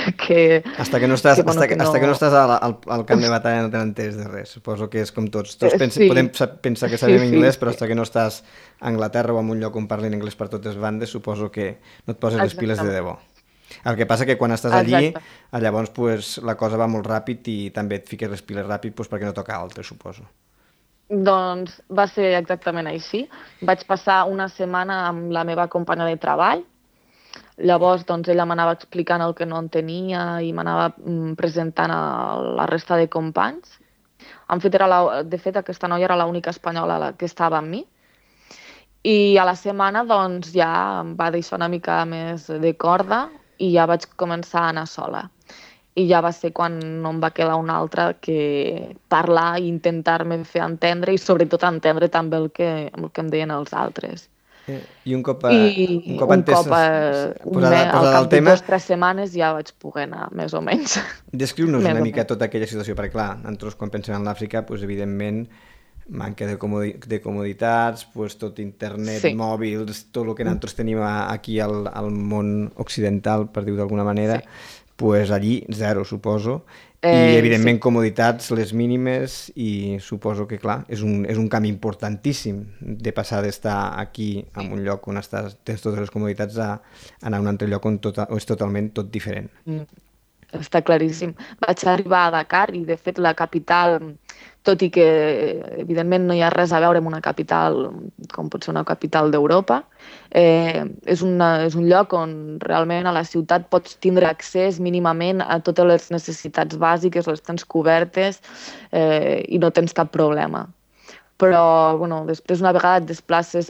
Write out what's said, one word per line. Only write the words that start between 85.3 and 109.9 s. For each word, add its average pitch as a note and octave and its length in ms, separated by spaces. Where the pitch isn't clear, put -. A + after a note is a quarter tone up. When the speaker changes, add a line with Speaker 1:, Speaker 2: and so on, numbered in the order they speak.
Speaker 2:
tens A2 200
totes G#2 160
les G2+ 100
comoditats, G#2 480
a, A2 160
a A2 80
anar G#2 100
a G2+ 40
un G#2 60
altre G#2 200
lloc G2+ 180
on G#2+ 140
tot, G2+ 180
on G#2+ 200
és - 100
totalment G#2 460
tot G#2 180
diferent. G#2 400
Speaker 1:
Mm. D#3 200
Està D#3+ 280
claríssim. D#3+ 520
Vaig - 260
arribar F#3 420
a E3+ 40
Dakar F3 420
i, F3 120
de E3 100
fet, - 240
la E3+ 160
capital, E3 800
tot F#3+ 180
i F#3 80
que, F3 140
evidentment, E3+ 480
no F3 80
hi F3 80
ha E3 80
res F3 220
a E3 80
veure E3+ 200
amb D#3+ 80
una D#3+ 120
capital, D#3+ 720
com D#3 180
pot - 140
ser E3 80
una D#3 140
capital D#3 440
d'Europa, E3 520
eh, E3 540
és E3 160
una, E3+ 440
és D#3+ 100
un E3+ 140
lloc F#3 240
on D#3 480
realment E3 460
a F3 40
la E3 140
ciutat E3+ 440
pots - 300
tindre F3+ 260
accés F3+ 540
mínimament F3 640
a E3 180
totes F3 260
les E3+ 260
necessitats D#3+ 680
bàsiques, E3+ 500
les D#3 140
tens E3+ 240
cobertes, F3 720
eh, D#3 560
i - 100
no E3+ 120
tens E3+ 220